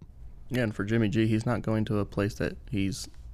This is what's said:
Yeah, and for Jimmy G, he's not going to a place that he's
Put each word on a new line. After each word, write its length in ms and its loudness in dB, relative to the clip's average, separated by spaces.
Yeah, 140 0
and 120 0
for 80 -2
Jimmy 260 4
G, 160 4
he's 200 2
not 160 2
going 240 2
to 140 0
a 60 0
place 300 0
that 200 -2
he's 380 -2